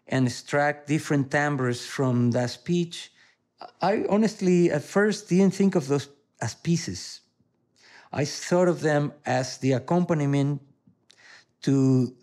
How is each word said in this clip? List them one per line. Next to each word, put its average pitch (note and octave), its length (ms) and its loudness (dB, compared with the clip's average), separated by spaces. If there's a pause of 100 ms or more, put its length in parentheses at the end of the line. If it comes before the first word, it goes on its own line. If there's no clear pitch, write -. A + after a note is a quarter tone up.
and C3 180 0
extract D3 640 -2
different C#3+ 420 -2
timbres C#3+ 560 -2
from B2 460 0
that A#2+ 180 -2
speech. - 600 -6 (720)
I G3+ 280 0
honestly, F#3 640 2
at D3 120 -2
first, G#3 440 -2
didn't F#3 260 4
think G3 220 2
of C#3 120 -2
those C#3+ 200 -2 (340)
as A2+ 140 -6
pieces. - 640 -6 (920)
I - 140 -4
thought F3+ 440 0
of D3+ 100 0
them D3 320 0 (140)
as B2+ 320 -2
the C3 160 0
accompaniment C#3+ 880 0 (1040)
to C3 600 2